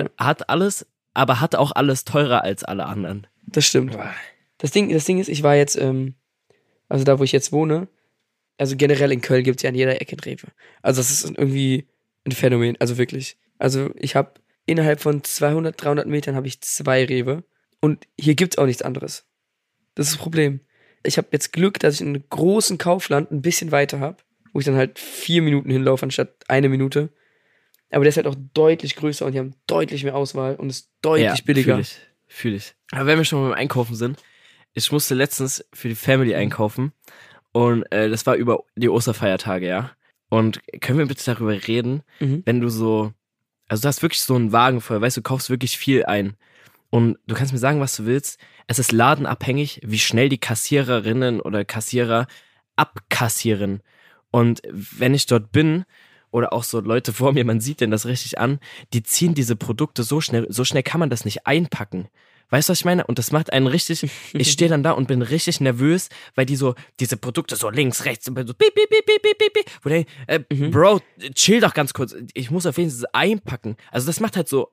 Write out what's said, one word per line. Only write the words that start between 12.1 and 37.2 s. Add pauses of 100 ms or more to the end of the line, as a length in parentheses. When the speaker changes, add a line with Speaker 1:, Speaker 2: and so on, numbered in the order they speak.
Speaker 1:
ein
Phänomen,
also
wirklich. (200)
Also
ich
hab (280)
innerhalb
von
zweihundert,
dreihundert
Metern
hab
ich
zwei
Rewe (360)
und (140)
hier
gibt's
auch
nichts
anderes. (720)
Das
ist
das
Problem. (420)
Ich
hab
jetzt
Glück,
dass
ich
einen
großen
Kaufland
ein
bisschen
weiter
hab, (300)
wo
ich
dann
halt
vier
Minuten
hinlaufe
anstatt (180)
eine
Minute. (840)
Aber
der
ist
halt
auch (180)
deutlich
größer
und
die
haben (120)
deutlich
mehr
Auswahl
und
ist (120)
deutlich
Speaker 2:
Ja,
Speaker 1:
billiger.
Speaker 2:
fühl
ich, (300)
fühl
ich. (160)
Aber
wenn
wir
schon
beim
Einkaufen
sind, (540)
ich
musste
letztens
für
die
Family
Speaker 1:
Mhm.
Speaker 2:
einkaufen (580)